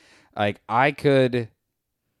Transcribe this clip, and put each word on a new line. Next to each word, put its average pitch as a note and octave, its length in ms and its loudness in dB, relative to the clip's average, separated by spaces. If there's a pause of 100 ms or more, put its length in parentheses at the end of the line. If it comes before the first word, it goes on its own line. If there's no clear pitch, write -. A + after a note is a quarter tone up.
(340)
like, G#2 340 -4
I B2 240 2
could, B2+ 560 0 (720)